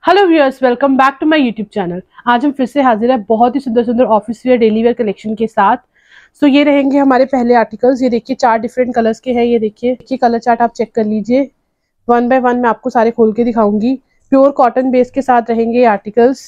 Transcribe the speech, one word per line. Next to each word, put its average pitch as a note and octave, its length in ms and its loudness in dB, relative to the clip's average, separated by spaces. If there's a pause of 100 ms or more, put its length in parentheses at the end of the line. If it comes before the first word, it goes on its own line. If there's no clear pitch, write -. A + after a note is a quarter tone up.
Hello F#4 240 2
viewers, C#4 320 0
welcome C4 380 0
back C4+ 200 2
to D#4 80 -4
my D#4 120 2
YouTube A3 360 -4
channel। F3+ 260 -6 (280)
आज A#3+ 160 0
हम D4 80 2
फिर C4+ 140 -4
से C#4 160 -4
हाजिर A#3 280 0
हैं G3+ 140 -2
बहुत A#3 300 0
ही C#4 60 -2
सुंदर A#3+ 240 -2
सुंदर A#3+ 220 0
office G#3+ 400 -2
wear, B3+ 120 2
daily A3 240 2
wear A#3+ 120 0
collection G#3+ 400 -6
के A3 120 -4
साथ। G#3+ 300 0 (680)
So D4 60 4
ये C#4+ 160 4
रहेंगे C#4 340 2
हमारे C4+ 280 2
पहले A#3+ 280 0
articles। A#3+ 480 0
ये B3+ 80 0
देखिए, A#3+ 260 -4
चार A3+ 220 0
different A#3+ 360 -4
colors A3+ 260 -2
के C4 140 -6
हैं। A#3 100 0
ये A#3+ 140 0
देखिए, A3 360 -4
देखिए B3+ 240 -10
color A#3 200 0
chart A#3 240 -2
आप A#3 100 -2
check A3 220 -6
कर A3+ 100 -2
लीजिए, G#3+ 400 -2 (640)
one A#3+ 220 0
by C4 100 2
one B3 220 0
मैं A#3+ 60 0
आपको A3 220 -4
सारे A3+ 220 0
खोल A3 200 0
के A#3 120 -2
दिखाऊंगी। A3 500 0 (380)
Pure C4+ 200 4
cotton C4 380 0
base B3 200 0
के C4+ 120 -6
साथ A#3+ 280 0
रहेंगे A3+ 280 -2
ये B3 80 4
articles। A#3 600 0